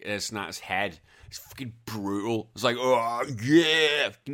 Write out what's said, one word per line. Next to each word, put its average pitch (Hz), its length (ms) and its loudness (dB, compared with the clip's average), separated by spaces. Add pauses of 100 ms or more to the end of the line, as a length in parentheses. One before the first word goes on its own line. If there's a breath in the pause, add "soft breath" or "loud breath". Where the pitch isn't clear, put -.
uh, 104 100 -4
snaps 95 420 -8
his - 0 -
head. 95 420 -4 (260 soft breath)
It's - 120 -16
fucking - 340 -14 (100)
brutal. 104 720 -4
It's 104 80 -10
like, 120 160 2
"Oh, 123 460 2 (160)
yeah." 151 720 4 (220)